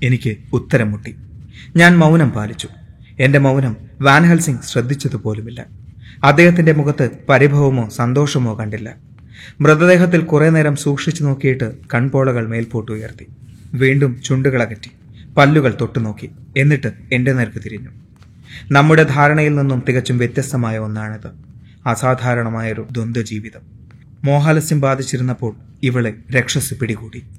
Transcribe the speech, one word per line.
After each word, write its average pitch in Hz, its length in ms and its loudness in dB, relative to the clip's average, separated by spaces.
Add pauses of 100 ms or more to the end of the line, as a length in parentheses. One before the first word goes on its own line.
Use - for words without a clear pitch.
എനിക്ക് 123 320 -2 (160)
ഉത്തരം 117 380 -2
മുട്ടി. - 260 -10 (600)
ഞാൻ 175 220 6
മൗനം 156 320 4
പാലിച്ചു. 107 380 -8 (520)
എന്റെ 139 180 4
മൗനം 135 380 0 (240)
വാൻ 139 240 4
ഹെൽസിംഗ് 165 360 2
ശ്രദ്ധിച്ചതുപോലുമില്ല. 120 1040 -6 (600)
അദ്ദേഹത്തിന്റെ 165 480 6
മുഖത്ത് 143 380 0 (180)
പരിഭവമോ 135 600 2
സന്തോഷമോ 127 680 -2
കണ്ടില്ല. 107 360 -10 (680)
മൃതദേഹത്തിൽ 170 600 6
കുറേ 156 300 2
നേരം 151 260 2
സൂക്ഷിച്ചു 147 480 -4
നോക്കിയിട്ട് 131 480 -2 (220)
കൺപോളകൾ 123 540 0
മേൽപോട്ടുയർത്തി. 113 760 -8 (480)
വീണ്ടും 131 500 0
ചുണ്ടുകളകറ്റി, 131 680 -2 (460)
പല്ലുകൾ 139 440 4
തൊട്ടുനോക്കി. 110 500 -6 (260)
എന്നിട്ട് 139 360 0 (200)
എന്റെ 127 200 0
നേർക്ക് 113 320 -4
തിരിഞ്ഞു. 107 240 -14 (840)
നമ്മുടെ 156 300 6
ധാരണയിൽ 151 520 2
നിന്നും 135 340 -2
തികച്ചും 123 300 -2
വ്യത്യസ്തമായ 120 600 -4
ഒന്നാണിത്. 107 520 -10 (560)
അസാധാരണമായൊരു 117 1040 -2
ദ്വന്ദ്വ 117 320 -6
ജീവിതം. 107 380 -12 (640)
മോഹാലസ്യം 151 560 2
ബാധിച്ചിരുന്നപ്പോൾ 131 760 -4 (260)
ഇവളെ 120 320 -2 (180)
രക്ഷസ് 123 420 -2
പിടികൂടി. 113 480 -8 (160)